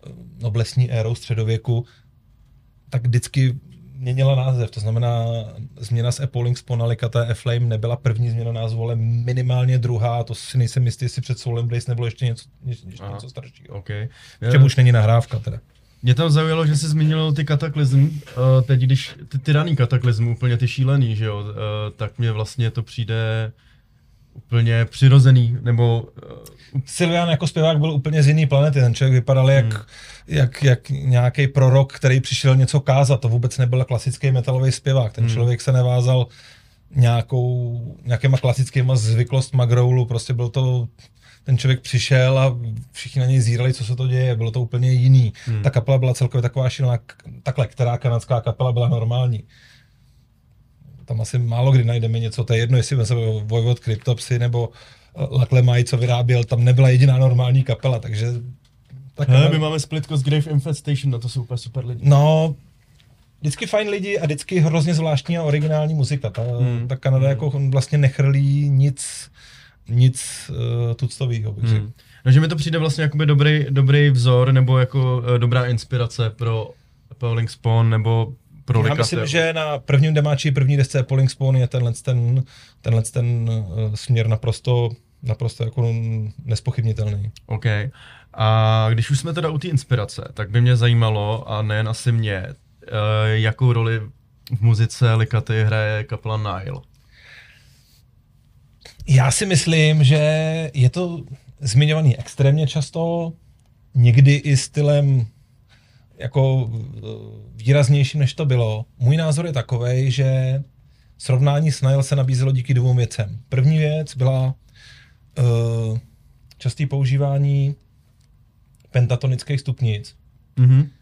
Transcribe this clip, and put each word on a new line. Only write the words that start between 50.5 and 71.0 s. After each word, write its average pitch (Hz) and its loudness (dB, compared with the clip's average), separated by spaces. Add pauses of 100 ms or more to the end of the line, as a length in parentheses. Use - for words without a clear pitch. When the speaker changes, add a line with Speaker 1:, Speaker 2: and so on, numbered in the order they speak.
Speaker 1:
Tam 113 -6
asi 117 -4
málo 120 0
kdy 127 6
najdeme 117 0
něco, 113 -4
to 120 0
je 113 2
jedno, 120 2
jestli 120 0
jsme 120 2
se 110 0 (300)
Voivod 117 0
Cryptopsy 120 -4
nebo, 120 -2 (480)
eh, - -6
Laklemaj, 123 4
co 123 -2
vyráběl, 123 0
tam 117 0
nebyla 127 6
jediná 127 6
normální 127 4
kapela, 123 -2
takže 110 -6
ta - -12
Speaker 2:
Hele, - -2
Speaker 1:
kapela 135 6
Speaker 2:
my 160 2
máme 156 -2
splitko 156 -6
z 135 -2
Grave 147 -2
Infestation, 143 -4
na 120 -4
to 120 -8
jsou 127 -6
úplně 120 -8
super 117 -10
lidi. 117 -10
Speaker 1:
No, 151 4 (840)
vždycky 151 -6
fajn 208 -2
lidi 202 -4
a 165 -4
vždycky 151 -2
hrozně 160 2
zvláštní 160 -2
a 165 -4
originální 151 0
muzika. 139 -2
Ta, 107 -8 (180)
Speaker 2:
Hmm. 120 -2
Speaker 1:
ta 131 -4
Kanada 131 0
Speaker 2:
Hmm. 110 2
Speaker 1:
jako 135 -2 (100)
vlastně 135 0
nechrlí 139 2
nic, 139 -2 (580)
nic, 123 0 (400)
eh, 117 -4
tuctovýho, 117 -6